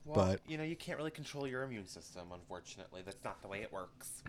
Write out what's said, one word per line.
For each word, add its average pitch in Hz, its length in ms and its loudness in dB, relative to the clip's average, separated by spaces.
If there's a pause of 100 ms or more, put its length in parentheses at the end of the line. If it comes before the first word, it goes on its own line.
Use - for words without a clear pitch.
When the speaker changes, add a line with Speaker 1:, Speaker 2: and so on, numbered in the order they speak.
Speaker 1:
Well, 151 100 2
Speaker 2:
But 95 320 10
Speaker 1:
you 156 100 0
know, 156 60 2
you 165 140 2
can't 175 200 -2
really 151 140 2
control 143 360 -2
your 127 160 2
immune 113 240 -2
system, 87 440 -8
unfortunately. 90 720 -8
That's 95 220 -8
not 98 160 -4
the 101 80 -8
way 98 120 -2
it - 120 -6
works. - 560 -6